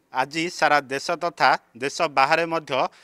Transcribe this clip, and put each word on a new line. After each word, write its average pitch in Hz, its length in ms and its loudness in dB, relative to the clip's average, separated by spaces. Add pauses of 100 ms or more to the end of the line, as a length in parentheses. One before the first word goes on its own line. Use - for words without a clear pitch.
(120)
ଆଜି 139 380 -2
ସାରା 147 320 2
ଦେଶ 135 260 -8 (120)
ତଥା 165 300 2 (260)
ଦେଶ 131 220 -8 (100)
ବାହାରେ 147 380 2
ମଧ୍ୟ 156 340 -4 (240)